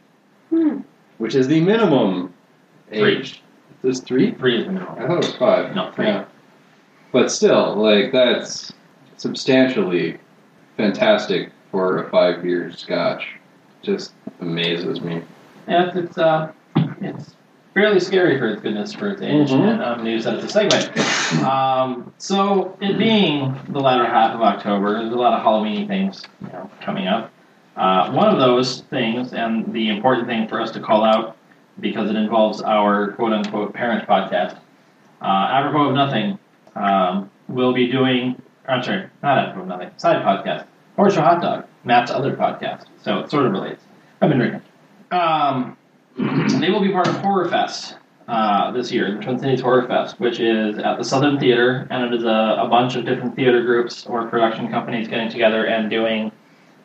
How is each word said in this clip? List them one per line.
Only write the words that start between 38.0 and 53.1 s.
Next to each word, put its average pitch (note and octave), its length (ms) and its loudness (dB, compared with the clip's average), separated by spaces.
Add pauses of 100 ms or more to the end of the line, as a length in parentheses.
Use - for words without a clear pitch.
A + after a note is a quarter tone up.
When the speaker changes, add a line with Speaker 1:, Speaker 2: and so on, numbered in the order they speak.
Speaker 3:
I'm B2+ 160 -2
sorry, G2 240 -4 (160)
not C#3+ 160 2
apropos F#2 240 -4
of F#2 60 -12
nothing, F2+ 300 -10
side - 260 2
podcast, - 400 -2 (320)
Horror F#3+ 140 6
Show E3 100 2
Hot E3+ 220 4
Dog, - 240 -4 (180)
Matt's A#2+ 260 2
other C3+ 240 -2
podcast, - 520 -4 (160)
so G#2 160 -2
it - 120 -10
sort C#3+ 140 2
of G#2+ 80 2
relates. F#2+ 300 -8 (400)
I've F3 80 4
been C3+ 80 2
drinking. G#2 240 -2 (480)
Um, D3+ 640 0 (200)
<clears throat> - 200 -20 (440)
they D#3+ 100 0
will G#3 100 2
be G3 100 2
part F3 180 0
of C#3 80 -2
Horror G3 340 0
Fest, - 480 -4 (280)
uh, G#2 460 2
this B2 180 -4
year, G2+ 240 0
the - 80 -8
Twin B2+ 160 -4
Cities C3 220 0
Horror B2 260 4
Fest, - 320 -2
which A#2+ 220 -2
is G#2+ 380 0
at - 180 -2
the - 80 -4
Southern C#3 340 2
Theater, B2 520 2
and B2 140 -2
it A#2 140 -2
is A2+ 60 -4
a, A2 340 2
a - 120 0
bunch B2 260 2
of A#2 80 -4
different B2+ 320 -4